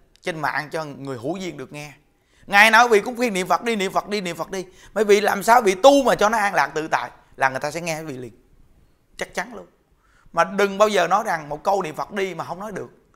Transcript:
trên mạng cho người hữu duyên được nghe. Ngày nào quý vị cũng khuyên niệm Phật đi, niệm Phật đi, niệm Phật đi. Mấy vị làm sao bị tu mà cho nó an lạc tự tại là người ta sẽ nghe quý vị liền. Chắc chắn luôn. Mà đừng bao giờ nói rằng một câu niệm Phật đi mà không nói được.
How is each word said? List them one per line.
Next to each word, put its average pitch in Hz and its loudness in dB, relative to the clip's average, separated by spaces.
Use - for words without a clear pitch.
trên 165 -8
mạng 139 -4
cho 160 -6
người 135 -10
hữu 143 -6
duyên 180 -10
được 131 -14
nghe. 147 -16
Ngày 208 6
nào 226 6
quý 240 2
vị 202 6
cũng 233 -6
khuyên 233 -2
niệm 185 -2
Phật 180 0
đi, 233 -2
niệm 190 -4
Phật 170 -2
đi, 208 -4
niệm 175 -6
Phật 156 -10
đi. 190 -8
Mấy 214 0
vị 208 6
làm 190 0
sao 226 6
bị 196 2
tu 277 6
mà 226 2
cho 202 2
nó 226 0
an 202 -2
lạc 147 2
tự 156 -6
tại 127 -4
là 131 2
người 131 -4
ta 151 -6
sẽ 160 -8
nghe 160 -6
quý 160 -14
vị 147 -10
liền. 123 -14
Chắc - -12
chắn 208 -8
luôn. 185 -18
Mà 165 2
đừng 196 0
bao 214 6
giờ 185 2
nói 202 0
rằng 160 -4
một 147 -10
câu 196 0
niệm 156 -10
Phật 143 -10
đi 196 -6
mà 156 -10
không 170 -12
nói 214 -12
được. 127 -12